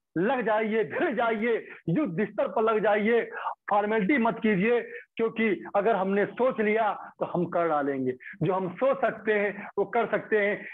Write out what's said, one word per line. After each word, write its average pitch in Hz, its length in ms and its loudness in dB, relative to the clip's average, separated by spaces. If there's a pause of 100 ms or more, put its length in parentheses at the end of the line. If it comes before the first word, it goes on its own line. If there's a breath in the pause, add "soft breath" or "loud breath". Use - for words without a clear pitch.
(180)
लग 220 280 0
जाइए, 220 380 2
भिड़ 247 320 -2
जाइए, 226 520 0 (220 loud breath)
युद्ध 175 360 0
स्तर 277 220 -2
पर - 140 -2
लग 220 180 2
जाइए, 214 420 2 (480 loud breath)
Formality 208 480 2
मत 226 220 0
कीजिए, 220 420 2 (340 loud breath)
क्योंकि 226 500 0 (100)
अगर 202 200 4
हमने 196 300 2
सोच 240 340 0
लिया 214 600 0
तो 160 60 0
हम 175 200 0
कर 170 220 0
डालेंगे। 139 460 0 (300 loud breath)
जो 185 100 2
हम 185 220 -2
सोच 269 260 2
सकते 214 320 0
हैं 202 440 -2
वो 196 80 2
कर 226 260 -2
सकते 214 260 0
हैं। 202 360 0